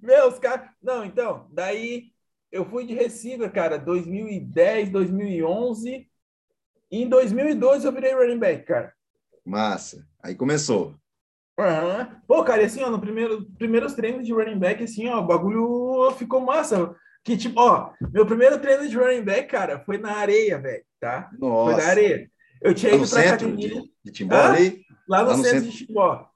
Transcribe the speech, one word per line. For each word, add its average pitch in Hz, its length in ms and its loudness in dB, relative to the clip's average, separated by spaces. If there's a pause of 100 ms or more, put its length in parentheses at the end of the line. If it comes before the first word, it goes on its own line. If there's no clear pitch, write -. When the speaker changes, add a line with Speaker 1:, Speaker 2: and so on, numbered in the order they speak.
Speaker 1:
Meu, 262 280 6
os 240 100 -2
caras, 247 300 -4 (120)
não, 247 240 -6
então, 208 460 -6
daí 220 640 -8 (400)
eu 185 120 -4
fui 233 220 -10
de 233 80 -10
receiver, 233 560 -4
cara, 180 260 -2
dois 165 300 -4
mil 202 220 -8
e 202 100 -8
dez, 180 520 2
dois 185 200 -2
mil 196 160 -4
e 175 160 -4
onze. 233 680 -6 (800)
E 214 140 -6
em 247 60 -4
dois 254 240 4
mil 269 160 0
e 302 60 0
doze 262 300 2
eu 277 80 0
virei 262 220 -2
running 240 240 2
back, 185 260 0
cara. 120 280 -4 (520)
Speaker 2:
Massa. 101 600 -6 (160)
Aí 92 140 -10
começou. 131 580 -2 (640)
Speaker 1:
Aham. 185 680 -2
Pô, 311 160 4
cara, 220 200 2
e - 20 6
assim, 247 180 -4
ó, 247 80 -4
no 220 100 -4
primeiro, 220 440 -6 (120)
primeiros 233 380 -2
treinos 233 320 -6
de 226 60 -4
running 220 260 -2
back, 208 240 -2
assim, 226 260 -8
ó, 247 120 -2
o 175 60 -4
bagulho 240 920 0
ficou 262 220 -2
massa. 254 520 -2 (300)
Que, 233 140 -2
tipo, 233 240 -2
ó, 226 320 4 (200)
meu 214 140 4
primeiro 247 320 4
treino 285 300 0
de 220 100 -4
running 254 240 2
back, 208 260 -2
cara, 190 380 -4
foi 202 100 -6
na 208 200 -6
areia, 208 420 2
velho, 131 240 -8 (160)
tá? 123 400 -6
Speaker 2:
Nossa. 117 340 2
Speaker 1:
Foi 117 100 4
na 160 80 0
areia. 190 380 2 (320)
Eu 180 140 4
tinha - 180 2
Speaker 2:
Lá - 60 8
Speaker 1:
ido 254 60 4
Speaker 2:
no - 60 -4
Speaker 1:
pra 233 120 4
Speaker 2:
centro - 240 2
Speaker 1:
academia. 208 220 -4 (140)
Speaker 2:
de, - 100 -20 (120)
de - 80 -20
Timbó - 220 -6
Speaker 1:
Hã? - 180 6
Speaker 2:
ali? - 320 2 (240)
Speaker 1:
Lá 190 140 2
no 240 80 2
Speaker 2:
Lá 247 60 2
no 262 80 0
Speaker 1:
centro 247 160 2
Speaker 2:
centro. 233 180 -6
Speaker 1:
de - 80 -16
Timbó. 185 500 0